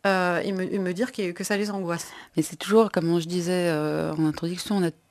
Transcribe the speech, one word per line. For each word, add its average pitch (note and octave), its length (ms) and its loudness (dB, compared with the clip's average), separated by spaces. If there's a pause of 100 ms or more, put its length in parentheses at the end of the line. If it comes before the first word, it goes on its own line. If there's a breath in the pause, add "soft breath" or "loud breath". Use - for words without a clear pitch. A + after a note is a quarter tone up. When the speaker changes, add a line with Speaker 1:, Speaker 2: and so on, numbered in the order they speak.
Speaker 1:
Euh, F3+ 360 2
et G3+ 100 -2
me, F#3 200 -4
et G3+ 80 -2
me F3+ 140 -2
dire G#3 180 -4
que, F#3 200 -4
que F3 120 -8
ça G3+ 140 0
les G#3 140 -2
angoisse. E3+ 360 -4 (280 loud breath)
Speaker 2:
Mais D#3+ 80 2
c'est - 140 -6
toujours, G#3+ 340 6
comme E3+ 280 2
je E3 80 -4
disais, F3 420 0
euh, D#3 440 0
en D#3 120 2
introduction, E3+ 520 -2
on F#3+ 100 4
a D#3+ 40 0 (180)